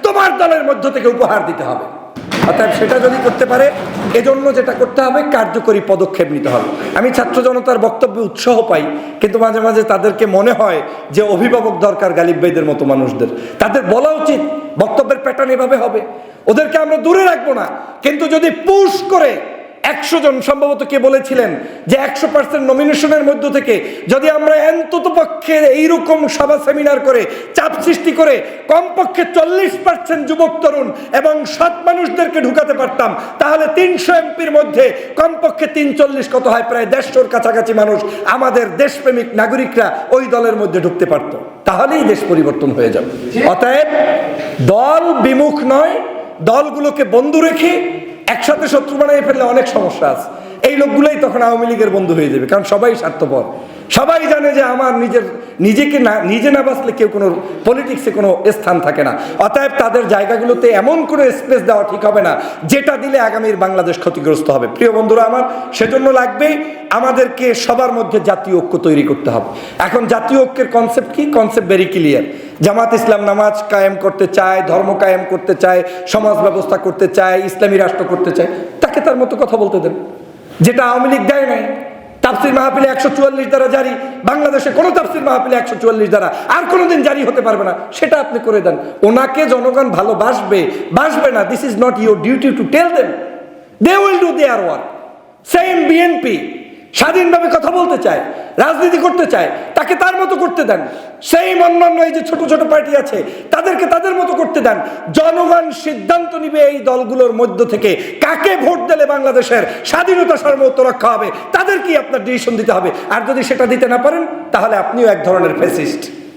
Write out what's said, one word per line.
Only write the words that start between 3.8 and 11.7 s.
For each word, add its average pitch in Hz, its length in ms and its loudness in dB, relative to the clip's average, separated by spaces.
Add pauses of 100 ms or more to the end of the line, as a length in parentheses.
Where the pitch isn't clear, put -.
এজন্য 269 400 2
যেটা 247 200 0
করতে 247 280 0
হবে, 262 180 0 (120)
কার্যকরী 220 560 0
পদক্ষেপ 185 440 0
নিতে 147 180 -4
হবে। 120 180 0 (280)
আমি 226 160 2
ছাত্র 247 300 -2
জনতার 247 440 2
বক্তব্যে 226 360 -2
উৎসাহ 226 400 0
পাই, 170 220 0 (380)
কিন্তু 214 180 0
মাঝে 220 200 2
মাঝে 220 240 2
তাদেরকে 208 420 0
মনে 202 260 2
হয় 214 280 0 (320)
যে 156 100 2
অভিভাবক 214 580 0